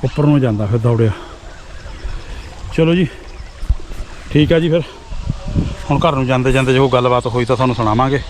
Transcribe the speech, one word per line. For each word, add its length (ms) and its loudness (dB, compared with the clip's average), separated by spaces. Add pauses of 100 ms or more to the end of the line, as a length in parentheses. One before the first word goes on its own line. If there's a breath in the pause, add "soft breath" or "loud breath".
ਉੱਪਰ 220 0
ਨੂੰ 160 6
ਜਾਂਦਾ 240 0
ਫਿਰ 120 0
ਦੌੜਿਆ। 340 2 (1600 loud breath)
ਚਲੋ 200 4
ਜੀ, 120 2 (1200)
ਠੀਕ 220 4
ਆ 60 6
ਜੀ, 100 0
ਫਿਰ 120 2 (1080)
ਹੁਣ 100 2
ਘਰ 160 2
ਨੂੰ 100 0
ਜਾਂਦੇ 260 2
ਜਾਂਦੇ 220 4
ਜੋ 160 6
ਗੱਲਬਾਤ 380 2
ਹੋਈ 180 0
ਤਾਂ 100 2
ਤੁਹਾਨੂੰ 200 2
ਸੁਣਾਵਾਂਗੇ 440 2 (100)